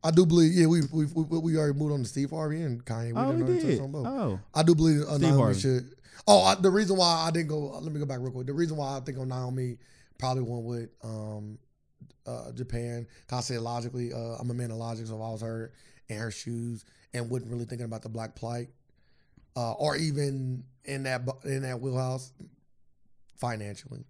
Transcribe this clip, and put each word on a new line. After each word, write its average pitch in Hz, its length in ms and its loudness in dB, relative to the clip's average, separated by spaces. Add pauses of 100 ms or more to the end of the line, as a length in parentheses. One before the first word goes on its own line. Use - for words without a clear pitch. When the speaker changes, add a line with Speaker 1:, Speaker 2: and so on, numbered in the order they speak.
Speaker 1:
I 160 60 2
do 170 140 8
believe, 165 280 6
yeah, 170 140 8
we, 165 160 4 (100)
we, 156 120 2
we, 160 340 -2
we 160 180 0
already 147 200 2
moved 147 160 0
on 143 100 -2
to 110 40 -4
Steve 139 220 -4
Harvey 156 320 -4
and 123 240 -4
Kanye. 117 260 -6
We - 80 -2
Speaker 2:
Oh, 254 140 2
Speaker 1:
didn't 330 60 0
Speaker 2:
we 330 40 2
Speaker 1:
already 349 160 2
touch 320 120 0
Speaker 2:
did. - 100 2
Speaker 1:
on 135 100 -8
both. 151 160 -6
Speaker 2:
Oh. 196 320 -2 (160)
Speaker 1:
I 156 80 4
do 170 100 8
believe, 156 280 6
uh, 147 160 -2
Speaker 2:
Steve 139 60 2
Speaker 1:
Naomi 143 180 8
Speaker 2:
Harvey. - 180 4
Speaker 1:
should. 127 340 0 (360)
Oh, 202 140 12
I, 190 120 6
the 190 140 6
reason 190 280 4
why 170 280 4
I 165 60 2
didn't 165 160 0
go, 151 100 -2 (220)
let 151 140 -6
me 147 80 -6
go 147 40 -2
back 131 140 -6
real 127 120 -6
quick. 127 160 -8
The 143 60 -4
reason 160 220 0
why 139 220 -4
I - 20 -6
think 131 180 -8
on 131 120 -6
Naomi 127 480 -4 (420)
probably 131 240 -2
went 117 220 -6
with, 117 240 -8 (120)
um, 107 560 -10 (680)
uh, 120 260 -12
Japan. 120 560 -8 (200)
'Cause 123 100 -4
I 123 40 -4 (120)
said 117 80 -4
logically, 120 500 -6
uh, 117 260 -8
I'm 120 120 -6
a 123 40 -4
man 120 180 -6
of 113 60 -8
logic, 117 300 -8
so 110 80 -10
if 110 60 -10
I 110 100 -8
was 110 100 -8
her 113 300 -8 (380)
in 110 80 -8
her 113 140 -6
shoes 117 520 -8 (300)
and 120 160 -6
wasn't 120 220 -6
really 120 120 -6
thinking 120 220 -10
about 113 160 -10
the 113 80 -12
black 113 260 -10
plight, 120 320 -8 (880)
uh, 117 180 -2
or 143 220 0
even 139 720 -2 (180)
in 139 200 -6
that 127 220 -2
bu-, 131 220 -6
in 135 140 -2
that 127 180 -6
wheelhouse 127 540 -4 (1040)
financially. 107 720 -8